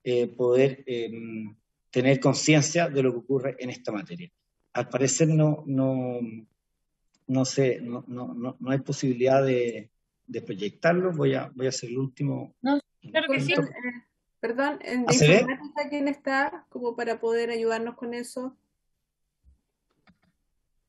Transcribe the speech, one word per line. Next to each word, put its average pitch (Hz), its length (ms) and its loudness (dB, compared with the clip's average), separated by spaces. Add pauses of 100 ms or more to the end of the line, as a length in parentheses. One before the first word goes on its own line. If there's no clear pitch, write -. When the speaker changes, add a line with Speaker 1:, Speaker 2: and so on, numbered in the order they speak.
Speaker 1:
eh, 123 240 2
poder, 131 580 2
em, 113 720 -8 (340)
tener 131 300 4
conciencia 151 680 4
de 139 120 0
lo 127 100 4
que 120 80 -4
ocurre 135 400 -2
en 127 100 -8
esta 120 220 -10
materia. 87 380 -8 (440)
Al 123 160 -4
parecer 139 400 2
no, 151 360 4
no, 131 540 0 (1080)
no 131 180 2
sé, 127 360 2
no, 120 260 -10
no, 123 260 -10
no, 123 260 -8
no 127 120 -4
hay 139 80 0
posibilidad 135 640 2
de, 120 460 -2 (380)
de 117 140 -8
proyectarlo. 165 720 0
Voy 143 220 2
a, 127 220 -4
voy 131 120 -2
a - 20 0
hacer 123 200 -8
el 127 100 -6
último 135 640 -4
Speaker 2:
No, 277 180 2 (320)
claro 311 200 0
que 269 80 0
sí. 277 120 0
Speaker 1:
intento. - 200 0
Speaker 3:
Eh, 247 320 -10 (360)
perdón, 254 420 -2
en 247 260 -2
Speaker 1:
¿Ah, - 60 4
se 151 140 6
ve? 190 140 8
Speaker 3:
informática, 269 480 -4
¿quién 285 180 -2
está 285 640 -2
como 240 260 -6
para 226 240 -4
poder 233 320 -2
ayudarnos 226 440 -2
con 240 200 -8
eso? 254 420 -10 (2250)